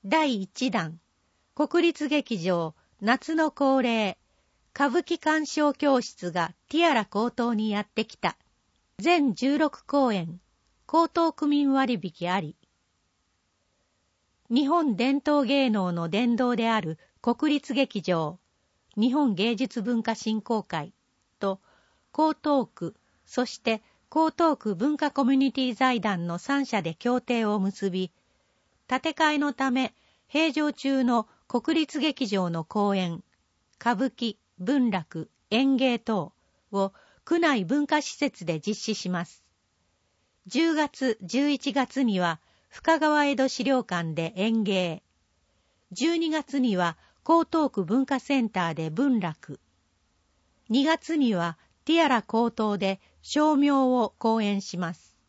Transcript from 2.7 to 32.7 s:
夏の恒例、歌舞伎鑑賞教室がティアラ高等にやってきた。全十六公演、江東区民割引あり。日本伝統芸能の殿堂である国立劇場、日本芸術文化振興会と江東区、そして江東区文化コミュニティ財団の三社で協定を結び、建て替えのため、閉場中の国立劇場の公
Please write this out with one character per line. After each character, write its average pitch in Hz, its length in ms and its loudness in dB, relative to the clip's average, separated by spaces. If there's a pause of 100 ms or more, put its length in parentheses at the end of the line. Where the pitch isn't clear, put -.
夏 240 340 0
の 311 160 0
恒 269 300 2
例、 226 360 0 (560)
歌 285 160 0
舞 330 140 0
伎 - 160 -4
鑑 311 260 0
賞 294 280 0
教 277 280 2
室 - 300 -10
が 175 220 -2 (160)
テ 302 100 0
ィ 339 100 4
ア 294 40 2
ラ 220 120 2
高 226 260 -2
等 240 220 -2
に 214 160 0
や 208 120 -2
っ 202 60 -8
て 214 180 -4
き - 120 -20
た。 - 180 -4 (640)
全 285 380 2
十 277 220 0
六 294 280 -2
公 269 260 2
演、 175 280 -6 (480)
江 330 200 2
東 330 260 0
区 302 140 -4
民 285 240 2
割 269 300 0
引 175 300 -6
あ 190 80 0
り。 156 160 -8 (1900)
日 269 180 2
本 311 280 2
伝 269 300 0
統 294 200 2
芸 269 240 2
能 190 220 0
の 170 180 -4
殿 233 260 2
堂 247 200 0
で 233 140 0
あ 220 120 0
る 160 160 -8 (240)
国 302 340 0
立 277 180 -4
劇 262 280 0
場、 165 380 -2 (580)
日 240 160 2
本 269 220 2
芸 220 200 0
術 233 260 -4
文 226 200 0
化 226 140 -2
振 220 260 -4
興 220 220 -2
会 160 300 -8 (460)
と 196 200 -4 (520)
江 311 300 2
東 285 320 0
区、 - 220 -10 (300)
そ 247 200 -4
し - 140 -14
て 220 220 -2 (280)
江 320 220 2
東 320 260 2
区 208 180 -4
文 277 200 0
化 285 160 -2
コ 277 140 0
ミ 269 80 4
ュ - 20 4
ニ 269 160 2
テ 269 100 -4
ィ 254 140 -2
財 254 240 0
団 180 280 -2
の 175 100 -4
三 277 280 -2
社 202 160 -2
で 165 140 -6
協 247 240 -2
定 240 240 -2
を 208 160 0
結 190 320 -2
び、 185 200 -4 (760)
建 262 140 -2
て 330 120 -2
替 302 200 2
え 302 60 0
の 285 120 0
た 269 200 -2
め、 254 220 -2 (380)
閉 311 200 2
場 294 200 0
中 269 320 0
の 240 240 2 (200)
国 320 340 0
立 294 180 -4
劇 269 280 -2
場 190 220 0
の 165 140 -4
公 202 320 0